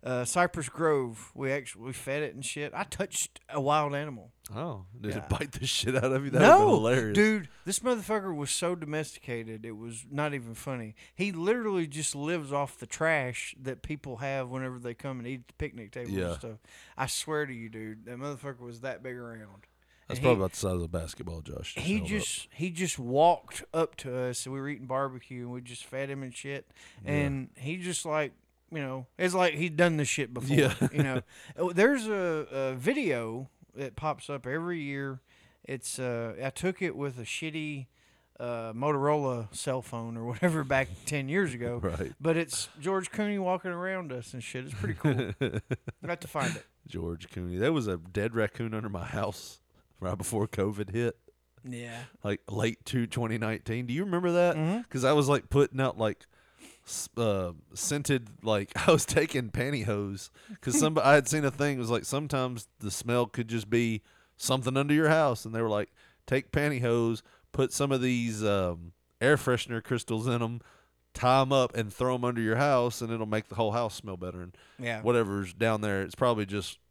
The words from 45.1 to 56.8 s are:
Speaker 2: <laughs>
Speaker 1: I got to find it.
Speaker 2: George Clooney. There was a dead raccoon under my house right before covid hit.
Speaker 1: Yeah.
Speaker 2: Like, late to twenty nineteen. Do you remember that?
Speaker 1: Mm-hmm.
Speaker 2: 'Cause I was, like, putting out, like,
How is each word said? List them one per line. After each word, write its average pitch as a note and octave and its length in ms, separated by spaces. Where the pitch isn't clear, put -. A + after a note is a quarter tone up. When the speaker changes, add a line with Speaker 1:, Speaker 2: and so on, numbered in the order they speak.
Speaker 2:
<laughs> A2 200
Speaker 1:
I - 40
got E3+ 140
to D#3 60
find D#3+ 280
it. - 100
Speaker 2:
George E2+ 420
Clooney. F2+ 300
There C3 140
was B2 140
a F#2 100
dead G2+ 380
raccoon A2 380
under A2 160
my G2 160
house G#2+ 540
right F#2 180
before G#2 300
covid G2+ 440
hit. A#2 240
Speaker 1:
Yeah. A#2+ 320
Speaker 2:
Like, G2+ 160
late G#2+ 360
to A#2+ 200
twenty A2+ 320
nineteen. A2+ 480
Do A#2+ 80
you E3 120
remember F3+ 260
that? F3 240
Speaker 1:
Mm-hmm. E3+ 340
Speaker 2:
'Cause B2+ 140
I C3 80
was, D3 180
like, C#3+ 200
putting C#3 300
out, C3 200
like, A2 260